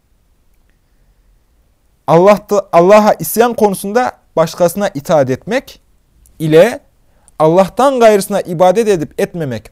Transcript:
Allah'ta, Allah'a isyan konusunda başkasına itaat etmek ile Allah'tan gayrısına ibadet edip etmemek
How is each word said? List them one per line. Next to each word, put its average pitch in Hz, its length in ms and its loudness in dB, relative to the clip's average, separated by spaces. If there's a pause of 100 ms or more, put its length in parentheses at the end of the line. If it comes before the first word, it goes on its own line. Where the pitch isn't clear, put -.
(2000)
Allah'ta, 185 640 0
Allah'a 202 420 4
isyan 226 400 -2
konusunda 208 580 -4 (240)
başkasına 170 580 -2
itaat 139 360 -2
etmek - 520 -8 (580)
ile 160 400 2 (600)
Allah'tan 190 600 0
gayrısına 202 420 2
ibadet 180 460 0
edip 175 340 -4
etmemek 151 500 -8